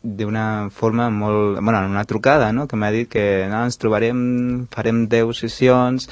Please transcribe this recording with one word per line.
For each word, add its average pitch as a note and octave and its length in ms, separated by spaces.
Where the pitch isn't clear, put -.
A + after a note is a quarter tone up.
d'una G#2+ 680
forma A#2 400
molt... G#2 500
Bueno, G#2+ 200
en F#2+ 120
una G2+ 140
trucada, A2+ 480
no? C#3 140
Que A#2+ 100
m'ha G#2+ 140
dit A#2 180
que, G2 400
"No, A2 160
ens A#2+ 120
trobarem, B2 920
farem A2+ 400
deu A#2 240
sessions B2+ 800